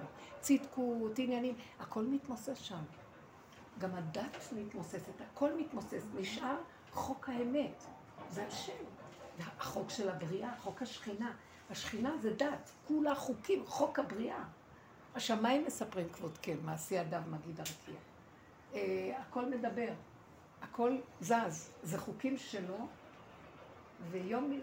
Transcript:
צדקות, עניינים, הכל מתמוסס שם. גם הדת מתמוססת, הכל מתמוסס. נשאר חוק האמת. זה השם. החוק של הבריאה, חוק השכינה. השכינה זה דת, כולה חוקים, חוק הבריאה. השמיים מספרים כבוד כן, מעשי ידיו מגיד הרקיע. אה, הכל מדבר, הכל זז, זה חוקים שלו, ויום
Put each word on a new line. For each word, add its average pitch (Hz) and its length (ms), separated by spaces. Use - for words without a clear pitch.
צדקות, 240 800
עניינים, 247 360
הכל - 240
מתמוסס 262 540
שם. 170 260
גם 180 160
הדת 175 420
מתמוססת, 202 680
הכל 285 260
מתמוסס. 214 460
נשאר 220 420
חוק - 380
האמת. 247 540
זה - 180
השם. - 360
החוק - 300
של 202 200
הבריאה, 180 500
חוק 190 220
השכינה. 226 500
השכינה 240 480
זה 220 160
דת, - 380
כולה 302 280
חוקים, - 500
חוק - 340
הבריאה. - 440
השמיים 240 500
מספרים 180 440
כבוד 160 320
כן, 160 220
מעשי 160 320
ידיו 170 320
מגיד 160 320
הרקיע. 156 360
אה, 190 480
הכל 247 240
מדבר, 233 440
הכל 247 360
זז, 190 500
זה 180 140
חוקים 262 400
שלו, 202 500
ויום 220 400